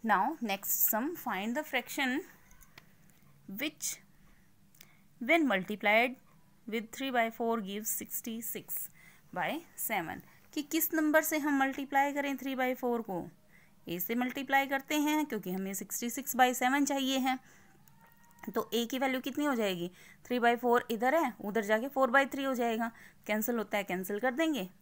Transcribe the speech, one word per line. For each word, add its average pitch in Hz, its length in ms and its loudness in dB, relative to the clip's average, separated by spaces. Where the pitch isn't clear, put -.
Now 202 180 4
next - 400 0
sum, 226 200 0
find 220 300 -2
the 302 160 -4
fraction 262 460 0
which 311 300 -4
when 302 260 4
multiplied 214 680 2
with 226 260 -6
three 269 140 -4
by 226 180 2
four 226 200 0
gives 202 400 -6
sixty - 400 -10
six - 480 -8
by 170 140 -2
seven, 202 300 -4
कि 302 80 -4
किस 311 320 -2
नंबर 311 280 4
से 311 160 0
हम 285 220 2
मल्टीप्लाई 277 540 2
करें 285 240 -2
थ्री 269 180 -4
बाई 254 180 0
फ़ोर 240 280 0
को, 175 280 -6
ए 175 120 -4
से 233 160 -4
मल्टीप्लाई 269 520 0
करते 277 280 -2
हैं 302 300 2
क्योंकि 208 260 -4
हमें 190 220 -2
सिक्सटी 208 360 -6
सिक्स - 260 -8
बाई 254 180 6
सेवन 269 320 2
चाहिए 269 320 0
है। 262 220 0
तो - 180 -4
ए 233 120 2
की 254 140 -4
वैल्यू 262 220 0
कितनी 285 240 -2
हो 285 100 2
जाएगी, 185 360 0
थ्री 247 140 0
बाई 233 160 6
फ़ोर 240 360 2
इधर 247 240 2
है, 285 180 2
उधर 208 180 0
जाके 220 240 2
फ़ोर 262 240 2
बाई 277 140 6
थ्री 269 180 -6
हो 269 100 0
जाएगा, 233 380 0
कैंसिल 220 300 0
होता 208 200 -2
है 202 60 0
कैंसिल 190 360 -4
कर 254 120 2
देंगे 269 380 0